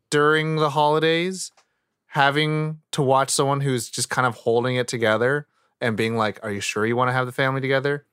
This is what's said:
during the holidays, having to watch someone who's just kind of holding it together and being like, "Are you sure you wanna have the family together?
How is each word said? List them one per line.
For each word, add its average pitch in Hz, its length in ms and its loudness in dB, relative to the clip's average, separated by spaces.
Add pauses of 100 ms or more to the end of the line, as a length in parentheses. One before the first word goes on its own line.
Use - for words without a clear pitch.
(100)
during 156 460 2
the 156 140 2
holidays, 160 840 0 (560)
having 156 720 0 (120)
to - 100 -2
watch 131 280 2
someone 139 320 0
who's 131 260 -2
just - 220 -6
kind 127 160 0
of 117 80 -2
holding 120 420 0
it 123 120 -2
together 120 580 0 (340)
and 117 160 -2
being 113 220 0
like, 107 240 -2
"Are 107 80 -8
you 101 100 -6
sure 104 240 -4
you 117 120 0
wanna 123 160 0
have 127 140 0
the 123 60 -10
family 135 300 -2
together? 135 500 -2